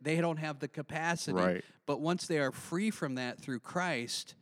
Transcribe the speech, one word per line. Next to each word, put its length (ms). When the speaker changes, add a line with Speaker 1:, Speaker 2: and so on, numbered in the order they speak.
Speaker 1:
They 200
don't 160
have 220
the 100
capacity. 680
Speaker 2:
Right. 280
Speaker 1:
But 140
once 280
they 120
are 140
free 380
from 240
that 260
through 180
Christ, 840